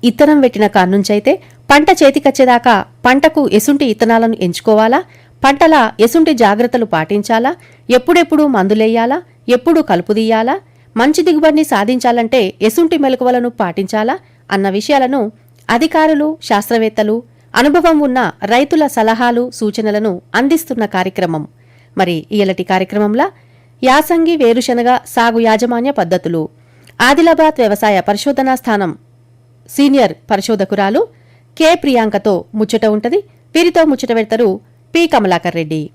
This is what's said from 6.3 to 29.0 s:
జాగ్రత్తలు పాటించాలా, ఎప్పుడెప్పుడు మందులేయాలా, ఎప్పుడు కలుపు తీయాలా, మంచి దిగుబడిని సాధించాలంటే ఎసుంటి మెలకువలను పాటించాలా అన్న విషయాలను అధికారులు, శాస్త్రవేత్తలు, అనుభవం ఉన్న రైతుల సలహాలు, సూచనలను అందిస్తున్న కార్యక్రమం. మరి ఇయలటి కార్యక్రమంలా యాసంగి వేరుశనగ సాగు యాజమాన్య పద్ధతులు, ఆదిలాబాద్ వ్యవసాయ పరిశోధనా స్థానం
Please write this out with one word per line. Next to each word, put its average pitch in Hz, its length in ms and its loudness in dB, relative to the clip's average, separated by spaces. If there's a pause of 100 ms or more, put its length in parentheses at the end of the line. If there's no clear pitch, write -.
జాగ్రత్తలు 226 520 0
పాటించాలా, 208 580 -2 (460)
ఎప్పుడెప్పుడు 320 460 2 (120)
మందులేయాలా, 220 640 0 (380)
ఎప్పుడు 320 240 2 (100)
కలుపు 175 300 0
తీయాలా, 226 360 0 (460)
మంచి 302 260 2
దిగుబడిని 311 440 2
సాధించాలంటే 240 680 0 (260)
ఎసుంటి 330 360 0
మెలకువలను 247 480 -2 (100)
పాటించాలా 214 540 -4 (400)
అన్న 196 220 -2
విషయాలను 262 440 0 (540)
అధికారులు, 311 540 0 (200)
శాస్త్రవేత్తలు, 220 680 -2 (440)
అనుభవం 311 460 2
ఉన్న 254 120 -2 (340)
రైతుల 285 420 0
సలహాలు, 240 480 0 (160)
సూచనలను 208 540 -2 (260)
అందిస్తున్న 262 460 0 (100)
కార్యక్రమం. 180 500 -4 (540)
మరి 175 180 -2 (200)
ఇయలటి 185 340 -2
కార్యక్రమంలా 208 580 -2 (600)
యాసంగి 330 540 2
వేరుశనగ 240 460 0 (280)
సాగు 226 320 0
యాజమాన్య 233 520 -2
పద్ధతులు, 170 420 -2 (640)
ఆదిలాబాద్ 311 540 2
వ్యవసాయ 208 360 0 (100)
పరిశోధనా 262 520 -2
స్థానం 202 320 -2 (840)